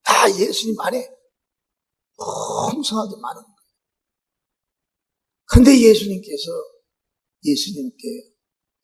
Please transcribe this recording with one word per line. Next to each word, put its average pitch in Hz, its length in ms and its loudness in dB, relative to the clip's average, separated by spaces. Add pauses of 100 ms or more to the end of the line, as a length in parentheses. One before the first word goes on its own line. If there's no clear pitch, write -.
다 - 360 2
예수님 220 400 -4
안에 - 300 -6 (1080)
풍성하게 - 1000 -6
많은 - 220 -12
거예요. - 140 -20 (1900)
근데 254 360 6
예수님께서, 202 720 2 (920)
예수님께, 143 880 -6 (520)